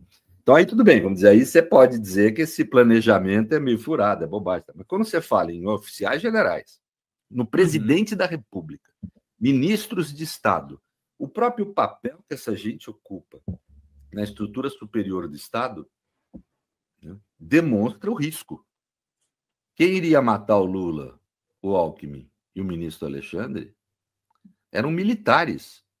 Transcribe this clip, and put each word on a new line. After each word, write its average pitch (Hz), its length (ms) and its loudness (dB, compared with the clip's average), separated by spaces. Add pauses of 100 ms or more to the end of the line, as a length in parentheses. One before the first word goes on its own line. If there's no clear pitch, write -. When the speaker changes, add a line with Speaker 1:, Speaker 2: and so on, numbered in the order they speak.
(420)
Speaker 1:
Então, 127 120 6
aí 175 120 6
tudo 226 180 0
bem, 139 160 8
vamos 98 160 -2
dizer, 101 140 8
aí 120 160 8
você 165 160 4
pode 127 360 6
dizer 101 360 2
que 160 80 -2
esse 156 200 -4
planejamento 110 920 4
é 151 40 0
meio 127 200 0
furado, 104 440 -2
é 80 40 -6
bobagem. 90 480 -6
Mas 98 120 -20
quando 196 200 -4
você 180 160 -4
fala 87 280 -2
em 85 160 -10
oficiais 104 540 -4
generais, 208 580 -4 (520)
no 123 140 -4
Speaker 2:
Uhum. - 60 -6
Speaker 1:
presidente 165 640 0
da 185 120 -2
República, 151 680 -12 (480)
ministros 143 720 -2
de 156 100 -12
Estado, 80 540 -4 (400)
o 143 80 -8
próprio 220 460 -4
papel - 460 -6 (100)
que 151 60 -10
essa 113 200 -8
gente 104 360 -12
ocupa - 500 -20 (720)
na 104 100 -6
estrutura 104 460 -8
superior 95 580 -6
do 73 100 -14
Estado, 113 520 -10 (1160)
né, 92 140 -20 (220)
demonstra 123 720 -2
o 240 40 -4
risco. 156 480 -10 (1120)
Quem 180 220 2
iria 165 240 2
matar 104 380 0
o 95 80 2
Lula, 85 520 -8 (440)
o 98 120 -4
Alckmin 73 560 -6 (240)
e 95 60 -12
o 98 40 -6
ministro 85 440 -8
Alexandre 82 680 -12 (960)
eram 127 200 -4
militares 165 960 -2 (160)